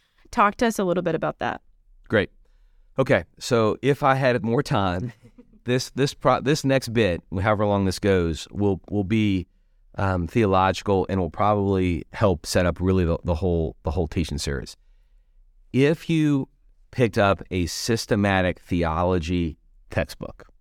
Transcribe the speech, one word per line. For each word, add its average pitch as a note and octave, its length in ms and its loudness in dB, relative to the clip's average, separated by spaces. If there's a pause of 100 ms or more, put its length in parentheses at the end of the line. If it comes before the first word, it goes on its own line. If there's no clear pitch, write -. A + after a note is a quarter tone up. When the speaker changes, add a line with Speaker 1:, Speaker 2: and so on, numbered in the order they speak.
(300)
Speaker 1:
Talk G#3 280 2
to A#3+ 100 2
us A3 100 -2
a G3+ 60 -2
little F3 180 0
bit E3 140 -2
about D#3 240 -6
that. - 200 -4 (480)
Speaker 2:
Great. G2 220 2 (720)
Okay, A#2 240 2 (160)
so A2+ 420 2
if C3+ 220 0
I C3+ 100 4
had B2+ 300 0
more A#2 180 0
time, G2 500 -2 (260)
Speaker 1:
<laughs> - 260 -20
Speaker 2:
this, B2+ 320 -2
this C#3 180 0
pro-, B2+ 260 0
this C#3+ 240 0
next C3+ 280 0
bit, G2+ 280 2 (220)
however G#2+ 240 2
long G2+ 180 2
this F#2 140 0
goes, F2+ 540 0
will, G2 360 0
will G#2 140 -2
be, G2 460 0 (480)
um, F#2 300 0
theological F#2+ 800 0
and F#2+ 120 -2
will E2 100 -4
probably G2 840 0
help F#2 340 0
set F2+ 200 2
up E2+ 140 -2
really F#2 240 2
the, E2 180 0
the E2+ 140 -2
whole, E2+ 480 -2
the E2 80 -4
whole E2 160 -2
teaching D#2+ 300 -4
series. C#2 380 -8 (960)
If C#3+ 380 0
you D3 380 0 (420)
picked A2+ 260 0
up G2 260 2 (100)
a F2+ 140 0
systematic G2+ 920 0
theology E2+ 960 0 (340)
textbook, - 560 -8 (140)